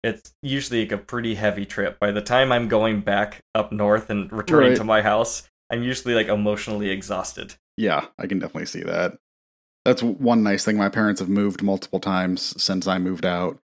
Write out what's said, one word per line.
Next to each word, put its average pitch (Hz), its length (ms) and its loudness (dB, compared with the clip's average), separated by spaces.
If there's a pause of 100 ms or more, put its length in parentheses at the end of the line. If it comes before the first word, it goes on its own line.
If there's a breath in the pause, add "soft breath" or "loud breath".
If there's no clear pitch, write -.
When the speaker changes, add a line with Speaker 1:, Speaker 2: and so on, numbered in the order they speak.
Speaker 1:
it's - 280 -8 (100)
usually, 135 400 -2
like, 107 100 -4
a 101 60 -4
pretty 117 360 -6
heavy 101 320 0
trip. - 320 -4
By 104 140 2
the 104 100 -2
time 127 300 4
I'm 120 160 0
going 107 320 2
back 101 400 -2 (140)
up 107 180 0
north 104 380 2
and 101 220 -4
returning 127 380 4
Speaker 2:
Right. 127 80 4
Speaker 1:
to 107 60 -2
my 110 180 4
house, 110 460 0 (220)
I'm 120 120 -2
usually, 123 320 -2
like, 110 140 2
emotionally 104 640 0
exhausted. 95 680 -6 (200)
Speaker 2:
Yeah, 90 300 0 (120)
I 92 80 -6
can 92 120 -2
definitely 80 280 -6
see 85 160 -10
that. 85 360 -4 (680)
That's 123 180 4
w-, 117 160 0
one 120 240 4
nice 101 220 0
thing. 107 120 2
My 101 120 2
parents 107 320 0
have 90 80 -4
moved 101 340 0
multiple 95 380 -2
times 92 640 -2
since 92 240 0
I 92 120 2
moved 92 280 -2
out 87 400 -2